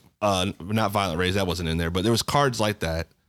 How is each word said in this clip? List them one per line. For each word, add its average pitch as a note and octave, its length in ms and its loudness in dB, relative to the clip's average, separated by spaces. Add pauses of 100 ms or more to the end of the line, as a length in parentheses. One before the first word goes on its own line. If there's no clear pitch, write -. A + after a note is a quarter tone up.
(200)
uh, G2 400 0
not G#2 300 0
Violent G2 280 0
Rays, F#2 180 0
that G2 100 0
wasn't E2+ 240 -2
in D#2+ 80 0
there, E2+ 120 0
but F#2 120 -2
there A2 100 4
was A2+ 100 2
cards C3+ 380 0
like G#2+ 200 0
that D#2+ 280 -4 (200)